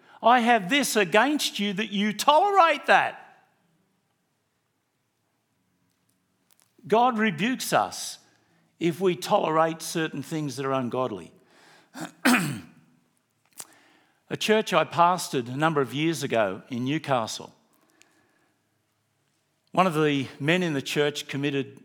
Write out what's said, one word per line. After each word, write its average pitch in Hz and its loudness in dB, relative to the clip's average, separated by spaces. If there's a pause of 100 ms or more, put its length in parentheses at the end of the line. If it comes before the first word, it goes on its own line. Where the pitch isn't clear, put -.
(220)
"I 240 6
have 226 2
this 269 0
against 214 2
you 202 -2
that 202 -6
you 202 0
tolerate 330 4
that." - 2 (3500)
God 233 4
rebukes 214 -2
us - -2 (640)
if 170 -2
we 185 0
tolerate 165 0
certain 156 -6
things 147 -8
that 139 -6
are 135 -2
ungodly. 120 -4
<clears throat> - -20 (3000)
A - -4
church 214 0
I 160 4
pastored 170 0
a 127 -8
number 151 2
of 117 -4
years 151 -2
ago 110 -2
in 123 -6
Newcastle, 135 -4 (2250)
one 185 2
of 170 0
the 147 0 (140)
men 165 2
in 170 -2
the 135 -2
church 147 -2
committed 139 -4